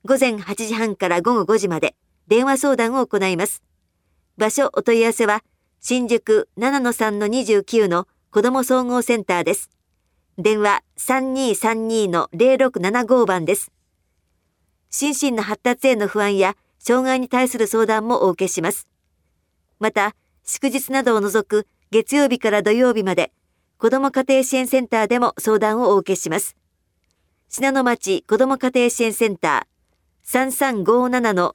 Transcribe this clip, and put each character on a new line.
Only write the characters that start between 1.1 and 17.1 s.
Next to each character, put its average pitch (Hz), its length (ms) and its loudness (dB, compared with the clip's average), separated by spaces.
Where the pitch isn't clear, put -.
午 240 140 2
後 202 100 0
五 220 120 2
時 196 100 0
ま 165 120 -2
で - 160 -2
電 233 180 4
話 269 120 0
相 269 180 2
談 233 200 0
を 254 100 0
行 208 140 -4
い 190 180 0
ま 185 80 -2
す。 - 160 -8
場 214 120 0
所、 269 240 0
お - 80 -2
問 233 180 2
い 226 40 6
合 233 40 2
わ 226 60 0
せ 226 120 0
は 208 180 0
新 247 300 -2
宿 220 480 0
七 269 220 0
の 247 140 0
三 214 260 -2
の 214 80 -2
二 240 180 -2
十 202 180 2
九 214 240 0
の 175 200 -2
子 214 100 0
ど 247 100 2
も 262 120 0
総 254 220 0
合 247 160 -2
セ 233 160 0
ン 202 80 -6
タ 175 140 0
ー 165 40 -2
で 170 100 0
す。 - 160 -8
電 214 220 0
話 208 220 2
三 262 360 -2
二 262 220 0
三 226 320 -2
二 220 200 0
の 170 260 -2
零 254 240 4
六 262 220 0
七 214 260 -2
五 247 200 4
番 185 200 -2
で 185 100 0
す。 - 160 -10
心 294 320 -2
身 277 120 0
の 220 100 -4
発 208 200 -6
達 247 260 2
へ 247 60 4
の 208 120 -2
不 208 160 -2
安 202 140 0
や 190 180 2
障 254 260 0
害 262 140 0